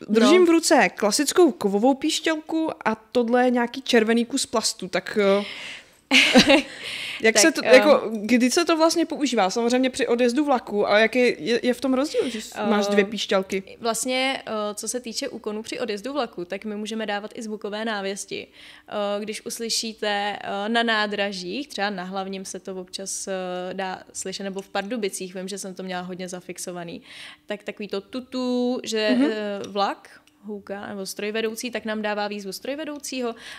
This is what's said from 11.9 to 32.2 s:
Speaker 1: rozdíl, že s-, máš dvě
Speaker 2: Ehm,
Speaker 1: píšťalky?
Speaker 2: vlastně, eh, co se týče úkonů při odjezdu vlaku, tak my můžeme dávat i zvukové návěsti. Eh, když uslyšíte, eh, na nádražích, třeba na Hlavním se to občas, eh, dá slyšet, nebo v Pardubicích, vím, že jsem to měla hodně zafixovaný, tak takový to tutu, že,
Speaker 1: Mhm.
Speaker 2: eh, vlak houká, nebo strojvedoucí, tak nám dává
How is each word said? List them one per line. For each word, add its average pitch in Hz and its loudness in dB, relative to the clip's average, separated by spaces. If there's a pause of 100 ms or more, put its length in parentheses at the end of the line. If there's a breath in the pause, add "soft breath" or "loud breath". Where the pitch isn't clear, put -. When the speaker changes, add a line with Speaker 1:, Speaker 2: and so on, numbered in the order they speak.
Speaker 1:
rozdíl, 311 0
že 226 -6
s-, - -14 (120)
máš 208 2
dvě 202 2
Speaker 2:
Ehm, 202 -8
Speaker 1:
píšťalky? 196 -2 (180)
Speaker 2:
vlastně, 254 -2
eh, 208 -4
co 214 -10
se 247 -4
týče 240 -6
úkonů 214 -8
při - -8
odjezdu 214 -6
vlaku, 233 -4
tak 196 -10
my 208 -8
můžeme 214 -6
dávat 208 -6
i - -12
zvukové 214 -8
návěsti. 196 -6 (420 loud breath)
Eh, 208 -4
když 214 -10
uslyšíte, 214 -4
eh, 202 -6
na 233 2
nádražích, 208 -2
třeba 202 -4
na 185 -6
Hlavním 190 -8
se 190 -12
to 190 -12
občas, 185 -10
eh, 196 -4 (400)
dá 190 -6 (100)
slyšet, - -8
nebo 190 -6
v 190 -14
Pardubicích, 196 -4
vím, 190 -8
že 196 -8
jsem 190 -10
to 185 -12
měla 180 -6
hodně 180 -10
zafixovaný, 175 -12 (440 loud breath)
tak 208 -8
takový 208 -10
to 196 -4
tutu, 247 -2
že, 214 -2 (100)
Speaker 1:
Mhm. 269 4
Speaker 2:
eh, 208 -6
vlak 202 -4 (220)
houká, 202 -12
nebo 202 -8
strojvedoucí, 220 -6
tak 220 -6
nám 214 -4
dává 208 -2